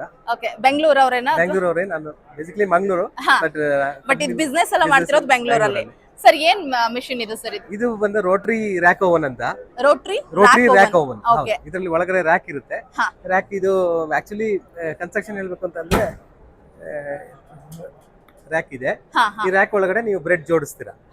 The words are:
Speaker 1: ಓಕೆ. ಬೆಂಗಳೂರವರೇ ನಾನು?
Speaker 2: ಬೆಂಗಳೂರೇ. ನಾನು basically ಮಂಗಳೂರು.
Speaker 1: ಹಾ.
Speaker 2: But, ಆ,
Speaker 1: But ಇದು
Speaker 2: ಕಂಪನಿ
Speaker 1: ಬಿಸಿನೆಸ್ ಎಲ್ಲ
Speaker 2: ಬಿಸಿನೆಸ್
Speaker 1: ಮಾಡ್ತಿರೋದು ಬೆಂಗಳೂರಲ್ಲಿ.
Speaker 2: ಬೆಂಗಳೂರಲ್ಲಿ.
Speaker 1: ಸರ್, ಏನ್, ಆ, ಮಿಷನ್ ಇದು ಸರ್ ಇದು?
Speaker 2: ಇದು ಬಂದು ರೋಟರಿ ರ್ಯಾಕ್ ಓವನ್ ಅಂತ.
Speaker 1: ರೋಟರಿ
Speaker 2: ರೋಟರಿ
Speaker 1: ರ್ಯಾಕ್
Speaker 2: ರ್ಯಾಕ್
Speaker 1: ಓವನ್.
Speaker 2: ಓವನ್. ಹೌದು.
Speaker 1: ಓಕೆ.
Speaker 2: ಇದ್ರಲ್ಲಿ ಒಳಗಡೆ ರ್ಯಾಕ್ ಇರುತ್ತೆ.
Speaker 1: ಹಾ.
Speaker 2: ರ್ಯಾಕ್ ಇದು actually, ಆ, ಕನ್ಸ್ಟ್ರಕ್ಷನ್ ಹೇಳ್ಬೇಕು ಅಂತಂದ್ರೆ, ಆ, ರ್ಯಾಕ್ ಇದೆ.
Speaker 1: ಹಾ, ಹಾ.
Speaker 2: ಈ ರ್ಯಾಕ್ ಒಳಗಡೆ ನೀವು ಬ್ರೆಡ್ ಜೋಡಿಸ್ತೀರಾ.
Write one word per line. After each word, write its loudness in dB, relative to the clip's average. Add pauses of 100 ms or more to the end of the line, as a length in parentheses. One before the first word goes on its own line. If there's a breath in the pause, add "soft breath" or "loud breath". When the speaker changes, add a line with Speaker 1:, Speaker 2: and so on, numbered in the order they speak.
(320)
Speaker 1:
ಓಕೆ. -6
ಬೆಂಗಳೂರವರೇ 2
ನಾನು? -2
Speaker 2:
ಬೆಂಗಳೂರೇ. 0
ನಾನು -8
basically -6
ಮಂಗಳೂರು. 2
Speaker 1:
ಹಾ. 0
Speaker 2:
But, 0
ಆ, -6
Speaker 1:
But -6
ಇದು -2
Speaker 2:
ಕಂಪನಿ -2
Speaker 1:
ಬಿಸಿನೆಸ್ -2
ಎಲ್ಲ 0
Speaker 2:
ಬಿಸಿನೆಸ್ 0
Speaker 1:
ಮಾಡ್ತಿರೋದು 2
ಬೆಂಗಳೂರಲ್ಲಿ. 0
Speaker 2:
ಬೆಂಗಳೂರಲ್ಲಿ. -12
Speaker 1:
ಸರ್, 8
ಏನ್, 0
ಆ, 0
ಮಿಷನ್ -8
ಇದು -8
ಸರ್ -10
ಇದು? -14
Speaker 2:
ಇದು -4
ಬಂದು 0
ರೋಟರಿ -2
ರ್ಯಾಕ್ 4
ಓವನ್ 2
ಅಂತ. -6 (400)
Speaker 1:
ರೋಟರಿ 0 (120)
Speaker 2:
ರೋಟರಿ 6
Speaker 1:
ರ್ಯಾಕ್ 6
Speaker 2:
ರ್ಯಾಕ್ 6
Speaker 1:
ಓವನ್. 4
Speaker 2:
ಓವನ್. -10
ಹೌದು. 4
Speaker 1:
ಓಕೆ. -4 (100)
Speaker 2:
ಇದ್ರಲ್ಲಿ -8
ಒಳಗಡೆ 0
ರ್ಯಾಕ್ 0
ಇರುತ್ತೆ. -10
Speaker 1:
ಹಾ. -6 (120)
Speaker 2:
ರ್ಯಾಕ್ -2
ಇದು 0
actually, -4
ಆ, -10
ಕನ್ಸ್ಟ್ರಕ್ಷನ್ -8
ಹೇಳ್ಬೇಕು -8
ಅಂತಂದ್ರೆ, -4
ಆ, -14 (1300)
ರ್ಯಾಕ್ -6
ಇದೆ. -6
Speaker 1:
ಹಾ, -2
ಹಾ. -6
Speaker 2:
ಈ 0
ರ್ಯಾಕ್ 2
ಒಳಗಡೆ 0
ನೀವು -4
ಬ್ರೆಡ್ -2
ಜೋಡಿಸ್ತೀರಾ. -4 (220)